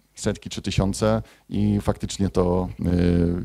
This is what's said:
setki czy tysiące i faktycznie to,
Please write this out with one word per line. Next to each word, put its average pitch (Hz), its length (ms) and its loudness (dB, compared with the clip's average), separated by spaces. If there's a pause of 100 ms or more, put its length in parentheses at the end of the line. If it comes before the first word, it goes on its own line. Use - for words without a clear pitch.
(140)
setki - 360 -6
czy - 120 -8
tysiące 107 600 0 (260)
i 104 320 0
faktycznie - 480 -2
to, 90 400 0 (760)